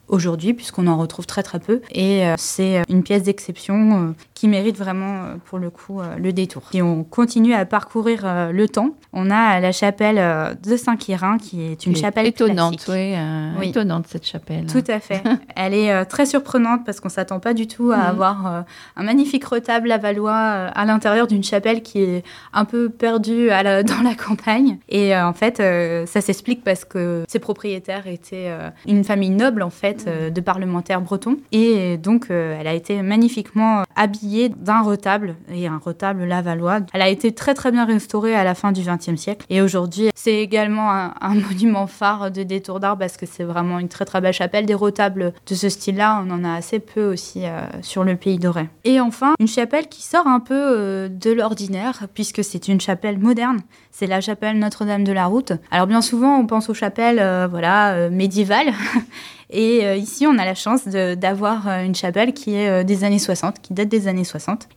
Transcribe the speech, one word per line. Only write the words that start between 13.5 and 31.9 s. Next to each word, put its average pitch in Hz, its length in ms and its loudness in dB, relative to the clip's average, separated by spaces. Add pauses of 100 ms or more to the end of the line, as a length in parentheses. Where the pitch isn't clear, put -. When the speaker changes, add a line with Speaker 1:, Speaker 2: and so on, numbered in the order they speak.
Speaker 1:
Oui. 190 100 -2
Speaker 2:
étonnante, 170 380 -2
cette - 200 -12
chapelle. 160 380 -8
Speaker 1:
Tout 160 220 0
à 214 120 -2
fait. 196 240 -6 (160)
Speaker 2:
<laughs> - 160 -18
Speaker 1:
Elle 190 180 -2
est, 208 180 2
euh, 190 120 2
très 277 220 0
surprenante 247 600 0
parce 202 140 -8
qu'on 190 100 -8
s'attend 185 300 -6
pas 233 140 -2
du 220 140 -2
tout 240 240 0
à 214 60 2
Speaker 2:
Mhm. 196 60 2
Speaker 1:
avoir, 190 440 0
euh, 175 140 -4 (360)
un 185 60 -6
magnifique 269 420 2
retable 233 420 0
lavallois, 208 460 0
euh, 214 420 0
à 208 100 2
l'intérieur 214 420 4
d'une 196 180 2
chapelle 220 360 0
qui 208 200 -2
est 180 220 0 (280)
un 214 140 0
peu 240 240 0
perdue 226 600 2
à 196 140 4
la, 196 200 4
<laughs> - 0 -
dans 247 200 0
la 240 120 2
campagne. 220 640 2 (120)
Et, 196 260 4
euh, 175 100 4
en 175 80 2
fait, 233 280 0
euh, 170 440 2
ça 190 160 -2
s'explique 240 420 -2
parce 185 200 0
que 175 460 -2
ses 220 100 -2
propriétaires 196 640 -6
étaient, 180 440 -10
euh, 160 200 -10 (160)
une 202 200 4
famille 196 240 0
noble, 214 340 2
en 175 60 -4
fait, 202 240 -4
Speaker 2:
Mhm. 208 140 -14
Speaker 1:
euh, 160 240 -4
de 175 100 -4
parlementaires 185 600 -2
bretons. 196 360 -2 (140)
Et 214 460 2